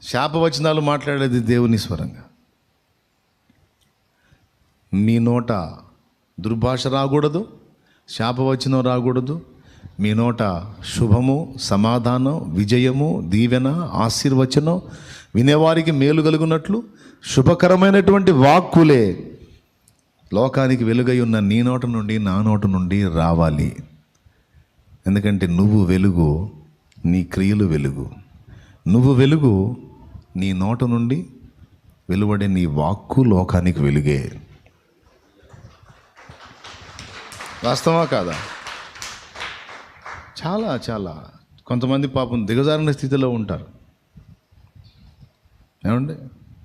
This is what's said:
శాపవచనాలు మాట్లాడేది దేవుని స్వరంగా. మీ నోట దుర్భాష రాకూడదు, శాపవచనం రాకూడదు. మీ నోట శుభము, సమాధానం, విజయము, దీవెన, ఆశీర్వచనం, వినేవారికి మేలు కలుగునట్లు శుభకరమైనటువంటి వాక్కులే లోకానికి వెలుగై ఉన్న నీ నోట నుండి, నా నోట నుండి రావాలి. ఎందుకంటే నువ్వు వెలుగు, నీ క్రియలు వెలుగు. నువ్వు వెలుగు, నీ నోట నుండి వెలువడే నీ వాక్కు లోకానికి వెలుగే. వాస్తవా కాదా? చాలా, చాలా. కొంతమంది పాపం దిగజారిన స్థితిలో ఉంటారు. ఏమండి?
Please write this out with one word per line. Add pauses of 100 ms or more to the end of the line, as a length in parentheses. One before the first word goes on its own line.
శాపవచనాలు
మాట్లాడేది
దేవుని
స్వరంగా. (2750)
మీ
నోట (880)
దుర్భాష
రాకూడదు, (600)
శాపవచనం
రాకూడదు. (540)
మీ
నోట (540)
శుభము,
సమాధానం,
విజయము,
దీవెన,
ఆశీర్వచనం, (520)
వినేవారికి
మేలు
కలుగునట్లు (520)
శుభకరమైనటువంటి
వాక్కులే (1080)
లోకానికి
వెలుగై
ఉన్న
నీ
నోట
నుండి,
నా
నోట
నుండి
రావాలి. (1300)
ఎందుకంటే
నువ్వు
వెలుగు, (540)
నీ
క్రియలు
వెలుగు. (800)
నువ్వు
వెలుగు, (600)
నీ
నోట
నుండి (840)
వెలువడే
నీ
వాక్కు
లోకానికి
వెలుగే. (3250)
వాస్తవా
కాదా? (2000)
చాలా, (100)
చాలా. (420)
కొంతమంది
పాపం
దిగజారిన
స్థితిలో
ఉంటారు. (2250)
ఏమండి? (500)